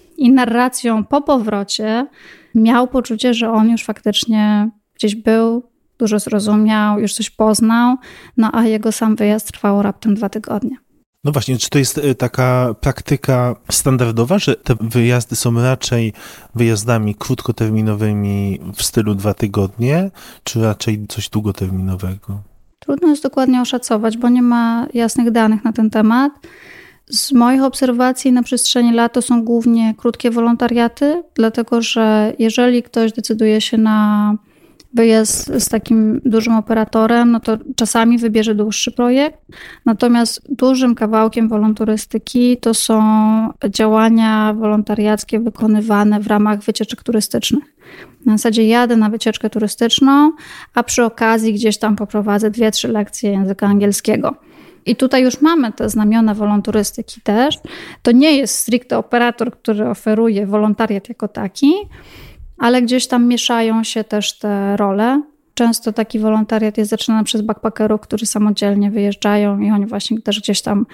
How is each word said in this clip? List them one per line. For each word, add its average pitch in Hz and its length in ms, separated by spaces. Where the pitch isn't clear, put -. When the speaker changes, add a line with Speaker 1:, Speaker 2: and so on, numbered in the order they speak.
Speaker 1:
i 254 160
narracją 240 720
po 294 180
powrocie, 220 840
miał 247 340
poczucie, 247 460
że 226 160
on 220 200
już 226 140
faktycznie 214 840
gdzieś 208 200
był, 226 480
dużo 208 200
zrozumiał, 214 840
już 208 140
coś - 160
poznał, 226 680
no 220 160
a 233 120
jego 220 280
sam 220 240
wyjazd 214 360
trwał 202 300
raptem 208 320
dwa 208 140
tygodnie. 220 480
Speaker 2:
No 147 80
właśnie, 131 260
czy - 120
to 147 80
jest, 135 200
e, 143 160
taka 127 640
praktyka 127 760
standardowa, 123 680
że 143 180
te - 240
wyjazdy 117 560
są 117 260
raczej 123 500
wyjazdami 113 600
krótkoterminowymi 104 1500
w - 80
stylu 104 320
dwa 98 200
tygodnie, 113 760
czy - 180
raczej 107 460
coś - 200
długoterminowego? 95 1120
Speaker 1:
Trudno 349 300
jest 294 140
dokładnie 254 380
oszacować, 226 560
bo 240 120
nie 247 140
ma 233 520
jasnych 233 360
danych 220 340
na 220 80
ten 220 180
temat. 233 420
Z - 220
moich 254 300
obserwacji 254 720
na 247 100
przestrzeni 240 500
lat 233 200
to 247 100
są 233 220
głównie 226 500
krótkie 233 360
wolontariaty, 233 920
dlatego 226 480
że 214 560
jeżeli 240 440
ktoś 226 300
decyduje 220 480
się 220 180
na 214 560
wyjazd 220 640
z 208 100
takim 220 560
dużym 226 300
operatorem, 220 760
no 226 100
to 220 180
czasami 233 420
wybierze 220 360
dłuższy 214 380
projekt. 254 460
Natomiast 233 680
dużym 254 400
kawałkiem 220 540
wolontarystyki 220 1080
to 226 180
są 220 280
działania 220 840
wolontariackie 214 880
wykonywane 214 800
w 208 60
ramach 208 360
wycieczek - 400
turystycznych. 226 640
Na 214 100
zasadzie 220 320
jadę 240 280
na 220 120
wycieczkę 214 420
turystyczną, 269 800
a 240 80
przy - 220
okazji 226 500
gdzieś 214 240
tam 214 180
poprowadzę 208 540
dwie, 220 200
trzy 220 180
lekcje 208 420
języka 196 360
angielskiego. 202 680
I 247 100
tutaj 262 260
już 254 180
mamy 294 320
te - 160
znamiona 214 460
wolonturystyki 208 840
też. 240 380
To 240 100
nie 269 240
jest 269 180
stricte 233 440
operator, 240 540
który 214 360
oferuje 214 580
wolontariat 208 640
jako 220 200
taki, 208 440
ale 247 240
gdzieś 247 240
tam 240 200
mieszają 226 580
się 220 200
też 208 340
te 202 380
role. 208 460
Często 233 380
taki 214 260
wolontariat 214 600
jest 208 120
zaczynany 220 340
przez 214 180
backpackerów, 214 580
którzy 214 260
samodzielnie 202 640
wyjeżdżają 202 680
i 208 100
oni 202 160
właśnie 220 340
też 214 200
gdzieś 202 220
tam 208 320